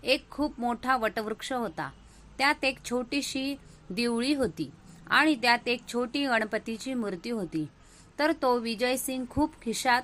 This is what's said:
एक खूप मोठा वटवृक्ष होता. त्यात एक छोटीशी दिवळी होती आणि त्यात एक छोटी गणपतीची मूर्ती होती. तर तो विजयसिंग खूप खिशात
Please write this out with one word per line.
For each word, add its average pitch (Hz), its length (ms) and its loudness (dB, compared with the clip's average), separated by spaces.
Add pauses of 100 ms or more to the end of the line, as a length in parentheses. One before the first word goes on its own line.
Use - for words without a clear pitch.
एक 269 280 0
खूप 285 280 -4
मोठा 240 360 0
वटवृक्ष 220 580 -2
होता. 175 360 -4 (480)
त्यात 285 280 2
एक 262 200 0
छोटीशी 262 720 -2 (340)
दिवळी 233 440 0
होती 180 380 -2 (380)
आणि 294 260 6
त्यात 240 320 2
एक 240 200 -2
छोटी 247 400 -2
गणपतीची 226 640 -2
मूर्ती 208 360 -4
होती. 165 380 -4 (520)
तर 302 120 4 (100)
तो 247 160 4
विजयसिंग 247 720 -2
खूप 302 320 -2
खिशात 240 420 2